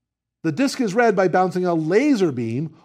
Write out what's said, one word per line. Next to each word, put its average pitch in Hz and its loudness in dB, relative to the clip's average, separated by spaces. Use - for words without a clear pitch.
The 160 -2
disc 254 -2
is 202 -2
read 233 2
by 190 2
bouncing 180 0
a 175 0
laser 185 2
beam 123 -6